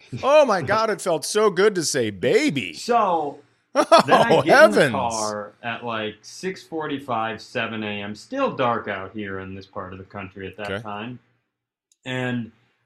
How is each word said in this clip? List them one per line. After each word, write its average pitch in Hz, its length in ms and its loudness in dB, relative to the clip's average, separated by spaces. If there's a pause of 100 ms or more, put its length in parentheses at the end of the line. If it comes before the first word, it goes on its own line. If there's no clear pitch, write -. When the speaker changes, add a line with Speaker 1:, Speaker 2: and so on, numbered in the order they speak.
(220)
Speaker 1:
Oh 294 240 6
my 196 160 2
God, 220 280 0
it 196 120 -4
felt 165 240 -2
so 214 240 2
good 196 260 2
to 170 80 -2
say 123 280 -2
baby. 127 600 0
Speaker 2:
So 175 680 -2 (180)
Speaker 1:
<laughs> - 180 -20
Oh, 311 300 6
Speaker 2:
then 254 160 6
I 156 200 4
get 131 40 -4 (140)
Speaker 1:
heavens. 302 180 8
Speaker 2:
in 175 140 4
the 139 80 -2
car 107 540 -4 (100)
at, 117 220 -8
like, 107 360 -6
six - 400 -10
forty-five, 131 800 -6
seven 113 420 -6
A 104 200 -8
M, 104 100 -10
still 254 420 -6
dark 120 340 0
out 95 240 -8
here 98 260 -8
in 95 160 -12
this 98 100 -16
part 92 280 -14
of 92 60 -16
the 95 60 -18
country 95 400 -14
at 90 120 -14
that 104 120 -8
Speaker 1:
Okay. 101 140 -6
Speaker 2:
time. 110 360 -12 (840)
And, 123 460 -6 (340)